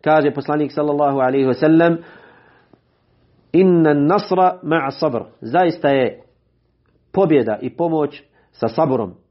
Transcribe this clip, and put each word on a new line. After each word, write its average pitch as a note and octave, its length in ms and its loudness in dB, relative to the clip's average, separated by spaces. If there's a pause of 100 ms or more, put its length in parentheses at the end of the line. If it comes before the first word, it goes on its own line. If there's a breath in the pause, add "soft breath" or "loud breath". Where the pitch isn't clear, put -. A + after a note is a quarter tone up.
Kaže D#3 300 2
poslanik D3 420 -4
sallallahu D3 460 -2
alaihi C3+ 280 0
wa B2+ 80 0
sallam: E3 420 4 (1600 loud breath)
"Inna E3 420 4
nasra F#3 680 0
ma'a C#3+ 280 -2
sabr." C3+ 320 -4 (180)
Zaista D#3+ 480 -2
je C3+ 340 0 (880)
pobjeda C#3 500 0
i A#2+ 140 -10
pomoć D#3+ 460 -4 (300)
sa - 160 -6
sabrom. A#2+ 460 -2 (160)